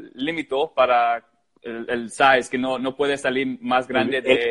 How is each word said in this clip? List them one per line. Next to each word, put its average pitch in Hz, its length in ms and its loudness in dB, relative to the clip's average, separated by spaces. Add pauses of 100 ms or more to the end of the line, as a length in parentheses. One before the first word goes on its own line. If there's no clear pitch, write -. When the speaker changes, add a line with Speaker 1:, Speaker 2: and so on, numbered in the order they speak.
(140)
Speaker 1:
límite 151 400 -6 (200)
para 120 500 2 (380)
el, 113 260 -10
el 120 220 -4
size, 135 400 4
que 127 80 -4
no, 131 200 -2
no 131 180 -4
puede 143 200 0
salir 131 440 -2
más 127 280 0
grande 131 300 0
Speaker 2:
El, 120 60 -4
Speaker 1:
de 127 80 4 (180)